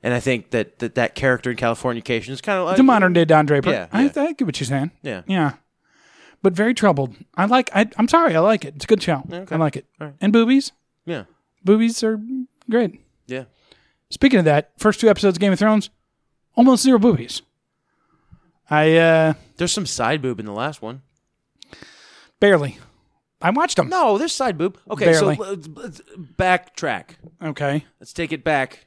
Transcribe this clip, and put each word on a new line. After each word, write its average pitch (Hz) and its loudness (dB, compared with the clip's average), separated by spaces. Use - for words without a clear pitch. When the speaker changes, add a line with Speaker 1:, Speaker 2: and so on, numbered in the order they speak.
Speaker 1:
And 123 -2
I 120 -2
think 120 -4
that, 113 -4
that, - -8
that - -2
character 127 -2
in 120 -8
Californication 117 -4
is 131 -12
kinda 190 -4
like 175 -2
Speaker 2:
It's 190 0
a 262 8
modern 208 4
day 170 4
Don 156 4
Draper. 139 0
Speaker 1:
Yeah, 98 -4
Speaker 2:
I, 226 0
Speaker 1:
yeah. 277 0
Speaker 2:
I 302 -2
get 269 -4
what 156 -6
you're 131 -6
saying. 139 -4
Speaker 1:
Yeah. 101 -10
Speaker 2:
Yeah. 170 -2
But 190 2
very 220 0
troubled. 139 0
I 185 0
like, 247 2
I, 214 2
I'm 226 2
sorry, 320 2
I 160 4
like 202 2
it. 147 -14
It's 139 -14
a - -18
good 208 4
show. 143 -2
Speaker 1:
Yeah, 170 -12
okay. 185 -10
Speaker 2:
I - -2
like 160 0
it. - -14
Speaker 1:
All 151 -14
right. 143 -18
Speaker 2:
And 196 2
boobies. 240 2
Speaker 1:
Yeah. 147 -8
Speaker 2:
Boobies 220 2
are 220 -2
great. 226 -2
Speaker 1:
Yeah. 127 -12
Speaker 2:
Speaking 262 2
of 175 4
that, 147 2
first - 0
two 226 6
episodes 196 2
of 170 -4
Game 202 2
of 180 0
Thrones, 214 2
almost 247 4
zero 262 6
boobies. 180 0
I, 156 4
uh, 160 4
Speaker 1:
There's 175 -4
some 180 -4
side 135 -4
boob 127 -6
in 107 -10
the 104 -12
last 135 -8
one. 123 -14
Speaker 2:
Barely. 160 2
I 165 0
watched 285 -2
'em. - -2
Speaker 1:
No, 277 0
there's 320 -4
side 214 -6
boob. 185 -6
Okay, 196 0
so 151 2
Speaker 2:
Barely. 143 -4
Speaker 1:
let's, 180 -12
let's 165 -18
backtrack. 175 -4
Speaker 2:
Okay. 147 -4
Speaker 1:
Let's - -20
take 165 -8
it 151 -10
back. 139 -4